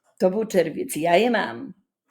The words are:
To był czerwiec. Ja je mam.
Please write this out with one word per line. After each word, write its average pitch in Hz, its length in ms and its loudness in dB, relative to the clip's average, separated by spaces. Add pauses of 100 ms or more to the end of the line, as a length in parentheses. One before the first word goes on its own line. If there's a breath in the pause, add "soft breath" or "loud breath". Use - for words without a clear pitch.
(180)
To 185 120 4
był 214 140 -2
czerwiec. 165 520 -2
Ja 170 200 2
je 226 140 4
mam. 135 420 -4 (380)